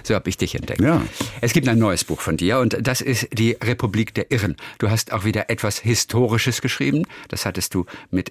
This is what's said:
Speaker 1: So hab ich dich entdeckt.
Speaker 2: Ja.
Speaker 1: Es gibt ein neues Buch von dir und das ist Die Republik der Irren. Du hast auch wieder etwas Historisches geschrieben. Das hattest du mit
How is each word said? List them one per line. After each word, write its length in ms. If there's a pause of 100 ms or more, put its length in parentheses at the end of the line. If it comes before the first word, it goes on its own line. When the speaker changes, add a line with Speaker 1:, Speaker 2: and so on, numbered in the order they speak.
Speaker 1:
So 120
hab 120
ich 100
dich 180
entdeckt. 240
Speaker 2:
Ja. 220 (400)
Speaker 1:
Es 100
gibt 160
ein 120
neues 240
Buch 180
von 160
dir 220
und 220
das 200
ist 320
Die 300
Republik 500
der 180
Irren. 240 (220)
Du 140
hast 200
auch 140
wieder 240
etwas 300
Historisches 840
geschrieben. 420 (260)
Das 180
hattest 260
du 120 (260)
mit 200